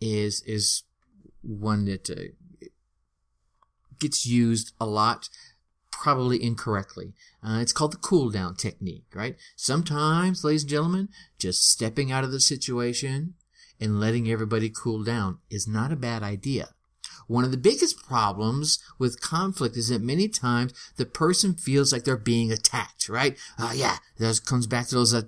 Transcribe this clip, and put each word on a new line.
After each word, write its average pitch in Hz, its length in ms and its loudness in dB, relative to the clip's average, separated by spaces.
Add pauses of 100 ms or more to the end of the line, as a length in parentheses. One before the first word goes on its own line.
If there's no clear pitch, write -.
is, 104 460 -2
is 107 380 -2 (580)
one 104 420 0
that, 98 260 -4
uh, - 220 -10 (1700)
gets 143 240 -2
used 117 560 2
a 113 60 -2
lot, 107 420 2 (640)
probably 127 520 2
incorrectly. 101 720 -4 (280)
Uh, 110 180 -2
it's 120 120 0
called 151 200 0
the - 40 -12
cool 143 340 2
down 92 240 -4
technique, - 600 -8
right? 110 220 -8 (200)
Sometimes, 160 880 0
ladies 151 180 2
and 143 80 -6
gentlemen, 175 380 0 (300)
just - 300 2
stepping 123 440 2
out 131 120 0
of 131 60 -4
the 135 100 -2
situation 131 920 0 (460)
and 107 180 0
letting 113 320 2
everybody 110 400 0
cool 110 320 -4
down 104 360 -2 (120)
is 104 160 -4
not 110 260 0
a 131 40 -2
bad 117 260 -4
idea. 104 460 -4 (580)
One 120 180 2
of 131 60 0
the 131 60 -2
biggest 143 500 2
problems 113 720 0 (200)
with 123 220 0
conflict 156 560 -2
is 117 120 -2
that 120 120 0
many 147 280 0
times 123 440 0 (240)
the 131 80 -2
person 180 500 2
feels 139 380 2
like 123 120 -2
they're 131 120 2
being 117 340 2
attacked, - 580 -2
right? 123 280 0 (220)
Uh, 117 160 -4
yeah, 131 220 0 (220)
that 113 280 2
comes 123 200 0
back 120 220 -2
to - 60 -4
those, 120 180 4
uh, 117 160 2